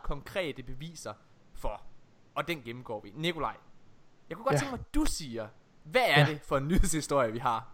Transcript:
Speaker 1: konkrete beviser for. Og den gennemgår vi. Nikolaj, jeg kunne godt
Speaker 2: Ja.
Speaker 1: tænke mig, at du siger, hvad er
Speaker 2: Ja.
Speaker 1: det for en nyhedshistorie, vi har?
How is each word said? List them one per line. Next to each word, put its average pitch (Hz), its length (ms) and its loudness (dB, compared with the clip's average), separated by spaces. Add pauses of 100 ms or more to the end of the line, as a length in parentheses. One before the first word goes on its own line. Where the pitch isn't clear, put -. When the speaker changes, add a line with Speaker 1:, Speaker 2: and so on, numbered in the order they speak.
Speaker 1:
konkrete 143 580 -4
beviser 147 500 -10 (420)
for. 110 280 -6 (520)
Og 143 140 -4
den 160 160 -6
gennemgår 117 400 -10
vi. 101 120 -16
Nikolaj, 156 380 -2 (720)
jeg - 80 -10
kunne 220 80 -12
godt 269 100 2
Speaker 2:
Ja. 143 40 4
Speaker 1:
tænke 277 140 -2
mig, 233 160 -8
at - 60 -8
du 302 100 4
siger, 113 420 -2 (380)
hvad 202 240 2
er 147 120 8
Speaker 2:
Ja. 143 60 8
Speaker 1:
det 151 220 -2
for 147 80 2
en 135 120 0
nyhedshistorie, 143 640 4
vi 117 60 -6
har? 113 360 0